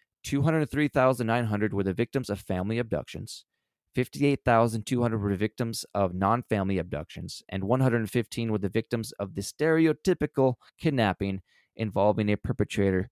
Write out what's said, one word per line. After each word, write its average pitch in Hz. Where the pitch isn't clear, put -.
two 139
hundred 156
three 147
thousand 127
nine 117
hundred 107
were 98
the 95
victims 120
of 101
family 98
abductions, 104
fifty-eight 139
thousand 113
two 120
hundred 113
were 101
the 95
victims 113
of 95
non-family 98
abductions, 82
and 95
one 123
hundred 117
fifteen 117
were 107
the 95
victims 113
of 98
the 101
stereotypical 156
kidnapping 98
involving 104
a 104
perpetrator 98